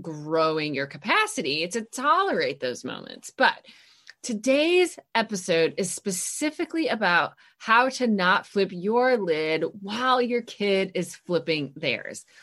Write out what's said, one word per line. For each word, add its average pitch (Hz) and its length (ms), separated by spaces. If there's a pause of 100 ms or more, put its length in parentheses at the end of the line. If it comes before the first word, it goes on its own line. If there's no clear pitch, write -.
growing 156 760
your 139 100
capacity 170 800
to 214 200
tolerate 262 720
those 123 240
moments. 92 520
But 247 200 (680)
today's 294 760 (160)
episode 180 640
is 190 120
specifically 302 960
about 175 440 (240)
how 233 320
to 254 180
not 196 400
flip 196 260
your 233 440
lid 160 480 (160)
while 247 400
your 240 220
kid 190 520
is 180 200
flipping 156 600
theirs. 123 500 (160)